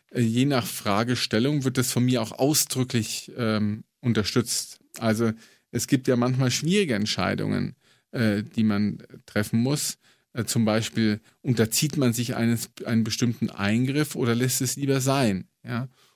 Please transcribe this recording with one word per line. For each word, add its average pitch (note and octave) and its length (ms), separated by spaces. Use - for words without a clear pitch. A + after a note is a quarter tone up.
äh, C3 80
je A#2+ 240
nach C#3 220
Fragestellung A#2+ 960
wird C3 120
das B2+ 140
von B2+ 140
mir B2 180
auch A2 100
ausdrücklich, B2+ 1040
ähm, G#2+ 460
unterstützt. - 760
Also A2+ 320
es B2+ 160
gibt C3 180
ja B2+ 80
manchmal B2 380
schwierige E3+ 420
Entscheidungen, G2 800
äh, G#2+ 320
die - 180
man G#2 400
treffen G#2+ 320
muss. C3+ 400
Äh, A2+ 120
zum A#2 200
Beispiel G#2+ 560
unterzieht C#3+ 560
man B2+ 160
sich A#2+ 240
eines, A#2 340
einen A2+ 180
bestimmten A2+ 480
Eingriff B2+ 640
oder A#2 220
lässt B2+ 240
es B2+ 160
lieber C3+ 240
sein, B2+ 480
ja? B2 220